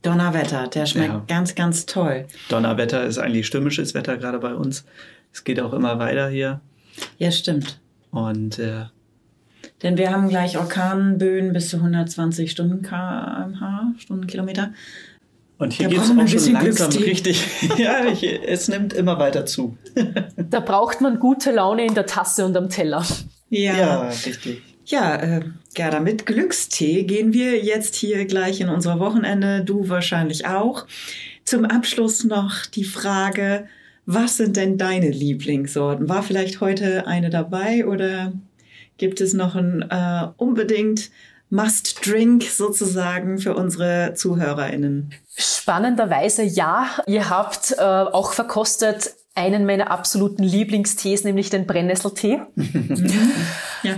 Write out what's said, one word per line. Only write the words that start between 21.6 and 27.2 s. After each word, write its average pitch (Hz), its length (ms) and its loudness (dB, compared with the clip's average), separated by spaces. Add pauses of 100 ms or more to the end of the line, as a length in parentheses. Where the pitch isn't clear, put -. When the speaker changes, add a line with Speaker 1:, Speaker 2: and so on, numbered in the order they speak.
Speaker 3:
in 220 80 2
der 208 140 2
Tasse - 380 0
und 185 120 2
am 185 120 0
Teller. 160 360 -2 (440)
Speaker 1:
Ja. 202 280 0
Speaker 2:
Ja, 151 240 4 (240)
richtig. 123 360 -8 (240)
Speaker 1:
Ja, 208 320 0
äh, 165 240 0 (340)
Gerda, 156 240 0
mit 214 260 0
Glückstee 196 800 0
gehen 214 300 2